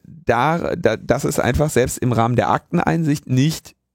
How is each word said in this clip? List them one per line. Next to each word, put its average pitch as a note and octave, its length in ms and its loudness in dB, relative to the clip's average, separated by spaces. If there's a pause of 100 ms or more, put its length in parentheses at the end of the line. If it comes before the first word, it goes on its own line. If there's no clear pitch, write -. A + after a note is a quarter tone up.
da, C3+ 720 -2
da, A2+ 200 0
das - 280 -2
ist - 160 0
einfach C#3+ 280 0
selbst C3 300 0
im B2+ 140 -2
Rahmen A#2 240 2
der G#2 140 2
Akteneinsicht D#3 800 -2
nicht, C3 460 0 (200)